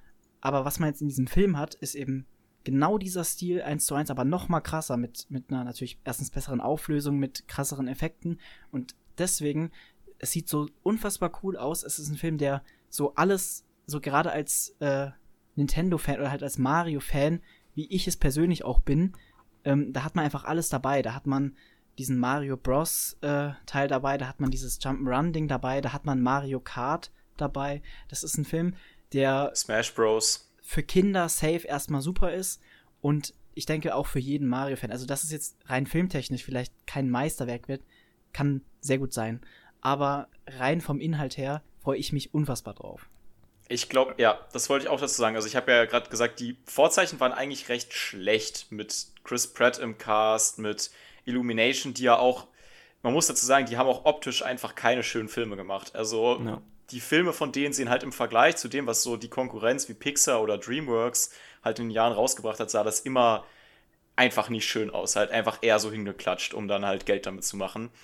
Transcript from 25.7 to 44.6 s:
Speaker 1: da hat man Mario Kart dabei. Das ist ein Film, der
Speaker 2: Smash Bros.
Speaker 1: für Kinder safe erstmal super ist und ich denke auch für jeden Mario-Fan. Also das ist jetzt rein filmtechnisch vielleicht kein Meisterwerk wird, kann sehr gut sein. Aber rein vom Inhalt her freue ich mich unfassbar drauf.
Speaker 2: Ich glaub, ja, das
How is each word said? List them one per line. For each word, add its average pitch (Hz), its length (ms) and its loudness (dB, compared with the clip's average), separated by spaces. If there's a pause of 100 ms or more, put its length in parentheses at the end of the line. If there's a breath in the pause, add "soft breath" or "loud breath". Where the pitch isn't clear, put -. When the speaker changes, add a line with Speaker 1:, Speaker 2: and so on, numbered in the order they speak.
Speaker 1:
da 127 100 -4
hat - 140 -8
man 131 160 2
Mario 135 360 2
Kart 131 540 -4 (240)
dabei. 143 460 -4 (260 loud breath)
Das - 160 -8
ist - 140 -4
ein 147 80 -2
Film, 175 280 0 (380 loud breath)
der 135 420 2
Speaker 2:
Smash 113 400 0
Bros. 110 540 2 (140)
Speaker 1:
für - 200 0
Kinder 185 460 2
safe 165 380 0
erstmal 143 340 -4
super 175 320 2
ist 185 300 -6 (400 soft breath)
und 147 320 0 (180)
ich - 140 -10
denke 156 280 -2
auch 139 120 -2
für 139 140 -2
jeden 139 280 0
Mario-Fan. 131 420 -2
Also 123 140 -6
das 139 180 -4
ist 156 100 -6
jetzt - 240 -8 (100)
rein 131 200 0
filmtechnisch 156 580 -2
vielleicht 127 280 -6 (140)
kein 135 240 -2
Meisterwerk 123 580 -2
wird, 135 140 -6 (500 soft breath)
kann 143 300 0 (180)
sehr 131 160 0
gut 135 160 -2
sein. 113 300 -4 (400 soft breath)
Aber 143 460 0 (180)
rein 135 340 0
vom 147 180 -2
Inhalt 151 380 -2
her 143 260 -4 (200)
freue 139 160 0
ich - 160 -6
mich - 180 -4
unfassbar 139 400 -2
drauf. - 380 -16 (580)
Speaker 2:
Ich 120 200 -4
glaub, 131 300 4
ja, 113 200 8 (140)
das - 180 -2